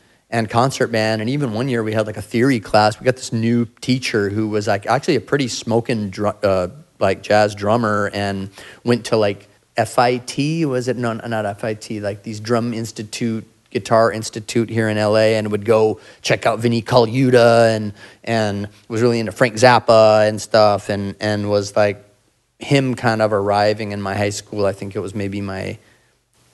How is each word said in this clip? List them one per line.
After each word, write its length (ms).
and 200
concert 380
band, 320
and 100
even 220
one 160
year 160
we 80
had, 160
like, 80
a 60
theory 360
class. 400
We 60
got 100
this 180
new 340
teacher 480
who 200
was, 180
like, 200
actually 280
a 60
pretty 260
smoking 640
dru-, 200
uh, 280
like, 240
jazz 320
drummer, 580
and 380
went 240
to, 100
like, 320
F 200
I 200
T, 480
was 240
it? 80
No, 160
not 340
F 160
I 120
T, 260
like, 240
these 160
Drum 340
Institute, 720
Guitar 420
Institute 600
here 180
in 80
L 220
A, 180
and 140
would 160
go 340
check 240
out 140
Vinnie 200
Colaiuta, 960
and, 160
and 440
was 140
really 180
into 120
Frank 240
Zappa 720
and 140
stuff, 480
and, 320
and 300
was, 260
like, 260
him 360
kind 260
of 140
arriving 580
in 80
my 140
high 160
school. 340
I 80
think 240
it 40
was 140
maybe 280
my 340